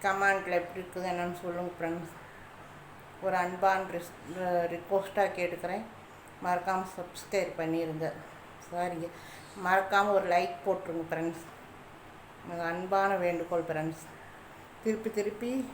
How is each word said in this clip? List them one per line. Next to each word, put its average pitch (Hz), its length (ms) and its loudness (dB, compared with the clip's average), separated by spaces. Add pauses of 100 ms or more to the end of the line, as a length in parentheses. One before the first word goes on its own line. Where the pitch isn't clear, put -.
கமெண்ட்ல 196 580 4
எப்படி 185 200 -6
இருக்குது 180 300 -4
என்னன்னு 175 320 0
சொல்லுங்க 175 340 -2
ஃப்ரெண்ட்ஸ். 170 360 -4 (1120)
ஒரு 185 180 4
அன்பான 190 520 4
ரிஸ்-, - 200 -6 (600)
ரிக்வெஸ்ட்டாக 190 600 2
கேட்டுக்கிறேன், 180 480 -2 (600)
மறக்காம 185 420 2 (100)
சப்ஸ்கிரைப் 180 640 -2
பண்ணிடுங்க. 160 460 0 (600)
சாரிங்க, 170 400 -2 (580)
மறக்காம 196 520 6
ஒரு 185 160 0
லைக் 185 200 4 (100)
போட்டுருங்க 170 460 0
ஃப்ரெண்ட்ஸ். 165 340 -2 (1000)
எனக்கு 170 260 -4
அன்பான 196 400 4 (140)
வேண்டுகோள் 170 440 2
ஃப்ரெண்ட்ஸ். 160 340 -2 (840)
திருப்பி 220 320 0
திருப்பி 208 320 0 (240)